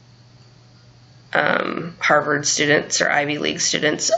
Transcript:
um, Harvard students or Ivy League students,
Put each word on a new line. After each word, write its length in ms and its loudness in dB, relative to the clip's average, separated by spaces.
um, 680 -2
Harvard 460 2
students 560 0
or 80 2
Ivy 280 0
League 240 -2
students, 560 0